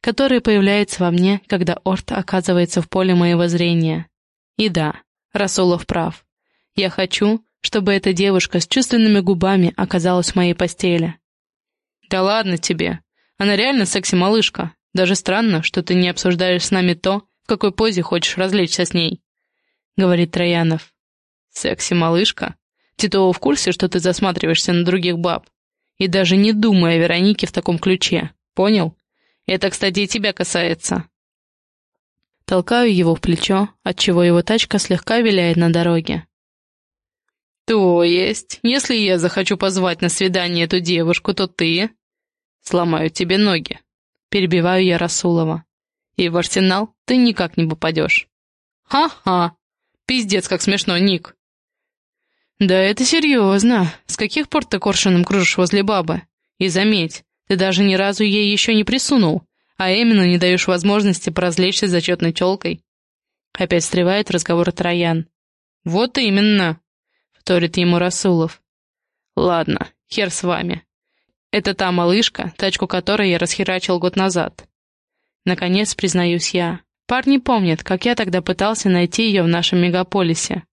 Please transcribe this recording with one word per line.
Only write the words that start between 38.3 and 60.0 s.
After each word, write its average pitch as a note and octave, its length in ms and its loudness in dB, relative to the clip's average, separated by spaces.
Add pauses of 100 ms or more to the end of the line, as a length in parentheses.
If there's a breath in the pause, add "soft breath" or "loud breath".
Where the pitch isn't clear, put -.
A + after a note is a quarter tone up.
если B3+ 320 0
я G3 220 2
захочу F3+ 400 -2
позвать F#3 440 -2
на F3 80 0
свидание F3 560 0
эту F3+ 140 0
девушку, E3+ 540 0
то F#3 140 -2
ты?» E3+ 440 -2 (680)
«Сломаю E3 480 -2
тебе F3+ 280 -2
ноги», — F#3+ 420 -2 (500)
перебиваю F3+ 540 0
я F3 140 2
Расулова. E3 680 -2 (540)
«И F3 100 0
в E3+ 100 -2
арсенал F#3+ 560 0 (120)
ты B3+ 100 0
никак G#3+ 400 2
не E3 120 0
попадёшь». D#3+ 600 -2 (560)
«Ха-ха! F#3 720 0 (500)
Пиздец, G#3 420 -2
как F#3 140 -2
смешно, G3 360 0
Ник!» F#3 400 0 (1200)
«Да F#3 160 2
это G3+ 300 2
серьёзно. A3+ 880 2 (120)
С - 120 -10
каких C#4 320 -4
пор D4+ 160 -2
ты G3 140 -6
коршуном F#3 440 0
кружишь F#3+ 340 0
возле G3 260 0
бабы? F3+ 380 -2 (360)
И F#3+ 100 -2
заметь, F#3 560 0 (280)
ты F#3+ 60 0
даже F#3+ 260 2
ни G3 120 4
разу G3 280 0
ей G#3 260 2
ещё G#3 220 0
не G#3+ 140 2
присунул, G#3+ 580 0 (320)
а F#3 160 -2
Эмину G#3+ 340 4